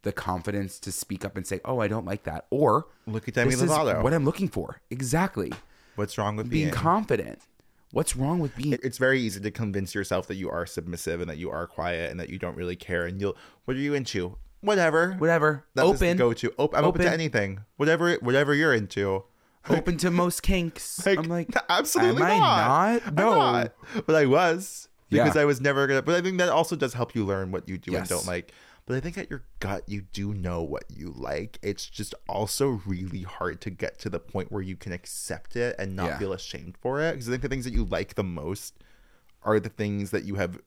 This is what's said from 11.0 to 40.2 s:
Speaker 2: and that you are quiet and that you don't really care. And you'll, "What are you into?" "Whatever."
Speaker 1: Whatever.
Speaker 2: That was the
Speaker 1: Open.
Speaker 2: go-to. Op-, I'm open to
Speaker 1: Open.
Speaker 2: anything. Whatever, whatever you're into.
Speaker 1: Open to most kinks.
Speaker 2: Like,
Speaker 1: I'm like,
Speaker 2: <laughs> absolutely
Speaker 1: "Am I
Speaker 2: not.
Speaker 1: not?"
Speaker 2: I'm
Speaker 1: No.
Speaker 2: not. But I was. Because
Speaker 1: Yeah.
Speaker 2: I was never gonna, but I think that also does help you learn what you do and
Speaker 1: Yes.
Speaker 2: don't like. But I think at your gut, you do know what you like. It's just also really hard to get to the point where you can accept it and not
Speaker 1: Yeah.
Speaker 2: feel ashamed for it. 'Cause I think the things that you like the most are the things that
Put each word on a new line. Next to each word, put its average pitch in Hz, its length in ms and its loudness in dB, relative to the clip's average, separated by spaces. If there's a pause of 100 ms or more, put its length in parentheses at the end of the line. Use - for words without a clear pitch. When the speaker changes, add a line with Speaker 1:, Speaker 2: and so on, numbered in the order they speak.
Speaker 2:
and 85 100 -4
that 76 80 -8
you 85 120 -6
are 85 160 -6
quiet 85 440 -4
and 87 100 -10
that 82 100 -10
you 95 80 -10
don't - 180 -6
really 90 200 -6
care. 87 300 -4
And 95 140 -6
you'll, 101 160 -2 (280)
"What 131 120 -4
are 135 40 -4
you 143 140 -2
into?" 101 420 -4 (240)
"Whatever." 180 580 4
Speaker 1:
Whatever. 156 460 4 (100)
Speaker 2:
That 151 120 6
was 190 140 4
the 180 80 4
Speaker 1:
Open. 175 80 2
Speaker 2:
go-to. 120 420 2
Op-, 147 160 2
I'm 147 100 4
open 175 180 4
to - 60 4
Speaker 1:
Open. 113 120 2
Speaker 2:
anything. 104 400 0 (160)
Whatever, 165 400 4
whatever 135 380 4
you're 147 200 4
into. 98 500 0 (440)
Speaker 1:
Open 170 300 2
to 180 120 2
most 175 320 2
kinks. - 600 0
Speaker 2:
Like, 196 140 4
Speaker 1:
I'm 156 100 0
like, 170 220 -2 (100)
Speaker 2:
<laughs> - 80 -12
absolutely 302 540 4
Speaker 1:
"Am 359 80 4
I 453 80 6
Speaker 2:
not. 202 640 4
Speaker 1:
not?" - 60 -
Speaker 2:
I'm 156 80 -4
Speaker 1:
No. 208 220 4
Speaker 2:
not. 269 360 2 (320)
But 160 80 4
I 151 120 6
was. 170 640 2 (220)
Because 120 260 6
Speaker 1:
Yeah. 151 60 6
Speaker 2:
I - 20 6
was 143 160 4
never 139 260 4
gonna, 135 160 4
but 156 120 4
I 175 60 4
think 185 180 -2
that 180 120 4
also 160 260 2
does 131 180 0
help 120 200 -4
you 113 100 0
learn 95 260 -2
what 92 180 -6
you 92 100 -6
do - 140 -8
and 92 100 0
Speaker 1:
Yes. 90 60 -8
Speaker 2:
don't 87 180 -2
like. 90 260 -6 (320)
But 123 120 -4
I 135 40 -2
think 170 180 -8
at - 100 -10
your - 140 -10 (180)
gut, 98 260 -4
you 101 140 -6
do 101 320 -6
know 87 300 -4
what 71 260 -6
you 82 260 -12
like. 71 480 -8
It's 101 240 -6
just - 280 -10 (120)
also 107 600 -2
really 92 360 -4
hard 87 400 -6
to 107 80 -8
get - 300 -8
to - 100 -8
the 87 80 -6
point - 320 -8
where 104 120 -6
you 92 140 -8
can 92 160 -12
accept - 640 -10
it 120 220 -2
and 95 160 -6
not 92 120 -4
Speaker 1:
Yeah. 76 120 -6
Speaker 2:
feel 95 140 -4
ashamed - 480 -12
for 135 220 -2
it. 160 120 -2
'Cause 120 140 -10
I 120 40 -2
think 127 100 -4
the 143 80 -4
things 131 160 -4
that 120 80 -8
you 110 100 2
like 90 300 -4
the 104 100 -2
most 85 580 -8 (600)
are 107 180 4
the 101 80 -8
things 101 420 -4
that 104 140 -2